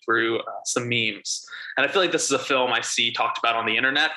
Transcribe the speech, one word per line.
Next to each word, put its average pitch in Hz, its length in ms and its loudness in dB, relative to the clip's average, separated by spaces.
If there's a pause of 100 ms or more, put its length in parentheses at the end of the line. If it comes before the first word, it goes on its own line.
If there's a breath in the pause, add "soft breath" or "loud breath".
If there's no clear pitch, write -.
through, 113 340 2
uh, - 260 -10
some 123 240 -2
memes. 113 560 -4 (320 loud breath)
And 135 100 2
I 139 40 0
feel 190 120 4
like 175 100 2
this 151 140 2
is 139 60 0
a 135 60 4
film 127 340 2
I 117 80 2
see 117 320 -2
talked 117 260 0
about 117 180 2
on 113 100 0
the 110 100 0
internet 139 400 2